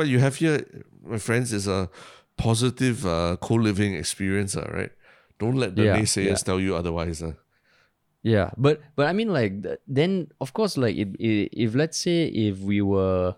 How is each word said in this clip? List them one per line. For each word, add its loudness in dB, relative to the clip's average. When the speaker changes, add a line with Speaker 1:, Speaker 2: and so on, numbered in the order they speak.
Speaker 1:
what 0
you 4
have 2
here, 2
my -6
friends, 0
is -2
a 0
positive, 0
uh, 0
co-living 2
experience, -2
uh, -6
right? -6
Don't 0
let -2
the 4
Speaker 2:
Yeah, 6
Speaker 1:
naysayers 0
Speaker 2:
yeah. -4
Speaker 1:
tell 2
you 0
otherwise, -4
uh. -6
Speaker 2:
Yeah, 2
but, 2
but 2
I 0
mean, 0
like, 0
th-, -6
then, 0
of -6
course, -2
like, 2
it, -2
it, 2
if, 0
let's 0
say, 0
if 0
we 2
were 2